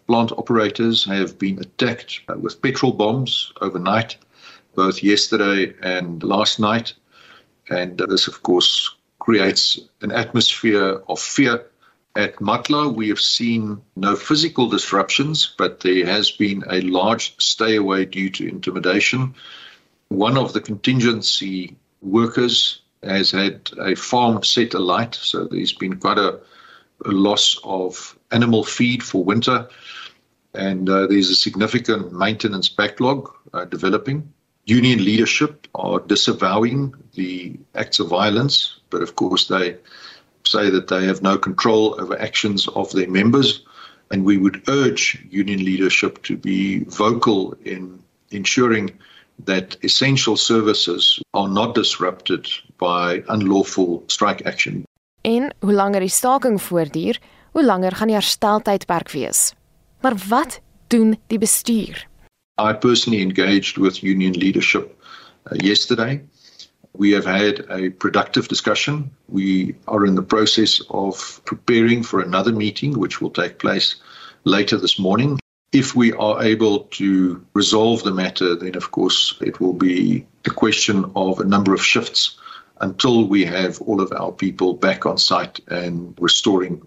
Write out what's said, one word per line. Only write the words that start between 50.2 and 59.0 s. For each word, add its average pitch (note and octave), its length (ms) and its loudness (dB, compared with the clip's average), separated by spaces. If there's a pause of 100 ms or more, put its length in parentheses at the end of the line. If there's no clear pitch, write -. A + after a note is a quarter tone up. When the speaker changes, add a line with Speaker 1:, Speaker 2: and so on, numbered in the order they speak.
Speaker 1:
services G#2+ 880 2 (100)
are G2 160 -2
not G#2 280 0
disrupted - 720 -2 (300)
by F2 500 -2
unlawful F#2+ 800 0
strike - 380 -2
action. - 380 -4 (380)
Speaker 2:
En A#3 380 -2
hoe G3+ 140 2
langer G3 260 2
die F#3 100 0
staking B3+ 520 2
voortduur, E3 580 -2 (320)
hoe D4+ 140 2
langer F#3 300 2
gaan G#3+ 120 -2
die G#3+ 100 2
hersteltydperk G3+ 960 0